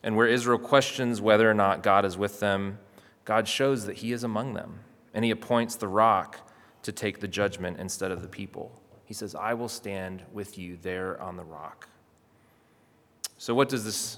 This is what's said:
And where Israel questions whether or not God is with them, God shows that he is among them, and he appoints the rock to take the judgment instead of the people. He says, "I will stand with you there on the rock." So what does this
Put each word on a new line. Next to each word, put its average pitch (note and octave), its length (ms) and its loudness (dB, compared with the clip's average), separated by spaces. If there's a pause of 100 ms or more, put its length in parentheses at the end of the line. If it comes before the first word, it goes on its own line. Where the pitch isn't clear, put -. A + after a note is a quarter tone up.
And G#2+ 160 0
where A#2 80 6
Israel A#2+ 320 4
questions B2 640 2
whether G#2+ 260 8
or A2 60 6
not G2 300 4
God G2+ 220 6
is F2+ 120 -2
with G2+ 220 -2
them, G2 400 -2 (440)
God G#2+ 240 0
shows C3+ 380 0
that G2 120 -8
he A2+ 140 -6
is A#2+ 120 -4
among A2+ 320 -4
them, F2 240 -10 (340)
and A2 100 0
he A2+ 60 4
appoints A#2 460 0
the G#2+ 120 -6
rock G2+ 520 2 (420)
to G#2 100 -8
take G2+ 280 -6
the G#2 80 -6
judgment F#2 520 -2
instead F#2+ 300 -6
of F2 140 -6
the F#2 40 -12
people. F#2+ 540 -14 (240)
He A2 80 -18
says, G#2 220 -10
"I G#2+ 180 -2
will A#2 160 -4
stand F#2+ 540 -8 (100)
with G#2 240 -12
you F2 180 -12
there F#2 460 -6
on F2+ 160 -10
the F2 60 -12
rock." D#2 440 -16 (1500)
So - 160 -4
what C3+ 160 4
does A#2+ 160 -2
this - 320 -6